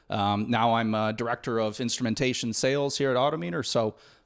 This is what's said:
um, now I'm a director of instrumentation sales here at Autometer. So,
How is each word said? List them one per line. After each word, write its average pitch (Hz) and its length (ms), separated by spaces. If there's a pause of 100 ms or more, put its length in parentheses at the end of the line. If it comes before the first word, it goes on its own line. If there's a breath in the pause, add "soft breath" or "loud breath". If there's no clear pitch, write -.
um, 104 400
now 117 240
I'm 113 200
a 107 200
director 117 460
of 107 200
instrumentation 120 720
sales 139 460
here 135 140
at 123 40
Autometer. 156 500
So, 110 300 (300 soft breath)